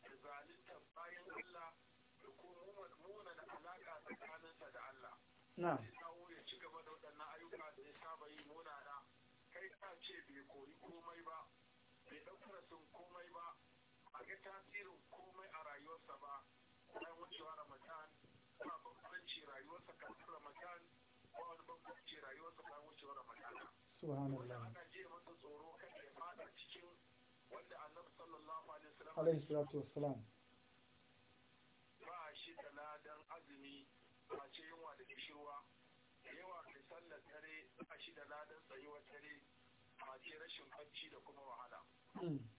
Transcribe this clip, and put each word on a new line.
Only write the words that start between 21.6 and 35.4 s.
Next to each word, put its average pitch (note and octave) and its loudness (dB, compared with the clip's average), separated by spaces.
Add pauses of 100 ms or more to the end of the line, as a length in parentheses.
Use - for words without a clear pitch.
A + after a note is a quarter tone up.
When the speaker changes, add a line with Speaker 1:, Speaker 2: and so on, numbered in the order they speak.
Speaker 1:
bambanci - -4
rayuwarsa C#3+ -4
bayan D3 -2
wucewa D3 -4
Ramadan. B2+ -2 (380)
Speaker 2:
Subhanallah. C#3 8
Speaker 1:
Wannan B2 4
ana A2+ 0
jiya F#3 -4
masa E3 -6
tsoro D3+ -4
kada - -4
ya - -8
fada E3 0
cikin - -4 (640)
wanda - -2
Annabi D#3 -2
sallallahu D#3+ -2
alaihi D3+ -2
wasallam D#3 -6
Speaker 2:
Alaihi D#3+ 12
salatu D3 10
wassalam. C#3+ 8 (1800)
Speaker 1:
ba D#3+ 0
shi E3 0
da D3 -2
ladan D3+ -2
azumi, C#3+ -4 (440)
ba C#3+ 4
ce - -4
yunwa D#3+ -4
da - -6
kishirwa. D3 0 (600)